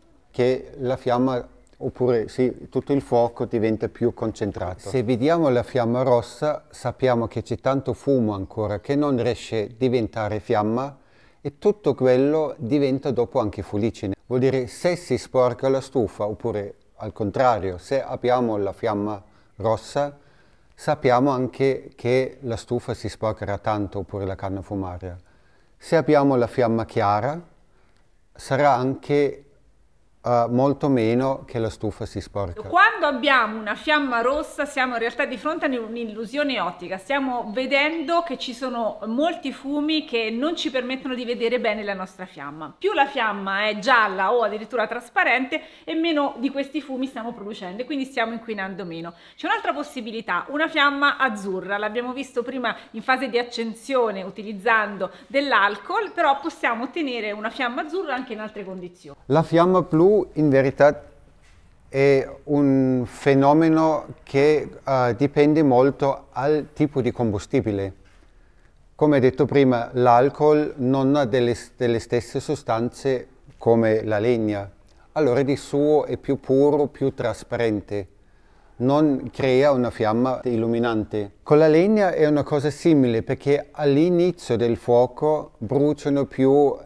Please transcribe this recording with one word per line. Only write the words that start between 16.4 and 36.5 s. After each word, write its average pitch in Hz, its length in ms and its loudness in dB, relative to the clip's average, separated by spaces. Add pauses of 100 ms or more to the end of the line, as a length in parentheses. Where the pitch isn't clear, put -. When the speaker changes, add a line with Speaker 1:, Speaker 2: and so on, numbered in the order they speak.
Speaker 1:
al 110 140 -10
contrario, 101 680 0
se 135 220 -2
abbiamo 123 540 0
la 98 160 -2
fiamma 104 500 -4 (360)
rossa, 127 600 -2 (560)
sappiamo 139 580 2
anche 127 640 -2
che 127 460 -2
la 117 140 -6
stufa 123 380 -6
si - 160 -8
sporcherà 101 480 -4
tanto 101 420 -4
oppure 98 260 -8
la 95 100 -6
canna 95 260 -8
fumaria. 90 560 -10 (600)
Se - 180 -2
abbiamo 143 400 4
la 117 120 2
fiamma 113 380 0
chiara, 110 540 0 (920)
sarà 139 400 2
anche, 135 720 -2 (800)
eh, 120 260 2
molto 135 380 0
meno 127 580 0
che - 140 -8
la 113 100 -2
stufa 104 360 -8
si 98 160 -10
sporca. 95 400 -8
Speaker 2:
Quando 392 460 0
abbiamo 240 520 0
una 214 140 -8
fiamma 277 480 -2
rossa 294 440 -4
siamo 254 280 -4
in 226 60 -4
realtà 233 260 -2
di 247 100 -8
fronte 320 300 -6
a 254 160 -2
un'illusione 226 800 -6